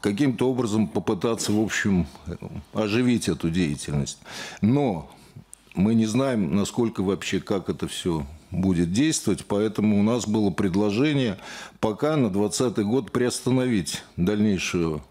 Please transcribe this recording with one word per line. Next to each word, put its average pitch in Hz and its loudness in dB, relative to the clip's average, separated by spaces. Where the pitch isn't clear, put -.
каким-то 127 2
образом 110 0
попытаться, 107 -2
в 104 2
общем, 95 0
оживить 110 2
эту 85 0
деятельность. 73 -2
Но 107 0
мы 107 4
не 113 4
знаем, 107 0
насколько 104 0
вообще, 95 -2
как 95 -4
это 85 -4
всё 80 -4
будет 87 2
действовать, 120 0
поэтому 104 2
у - 4
нас 110 2
было 107 2
предложение 104 0
пока 143 0
на 123 2
двадцатый 104 0
год 110 0
приостановить 123 0
дальнейшую 90 0